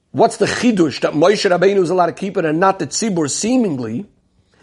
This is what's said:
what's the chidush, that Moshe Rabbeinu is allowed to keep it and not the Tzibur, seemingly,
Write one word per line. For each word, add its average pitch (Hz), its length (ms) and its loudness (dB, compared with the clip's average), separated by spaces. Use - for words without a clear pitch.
what's 190 280 0
the 185 80 2
chidush, 170 560 0
that 156 100 -2
Moshe 185 360 2
Rabbeinu 190 360 2
is 156 60 -4
allowed 180 160 2
to 165 60 -2
keep 190 240 -8
it 175 80 -2
and 156 140 0
not 190 220 2
the 139 80 -6
Tzibur, 170 420 -2
seemingly, 185 760 -2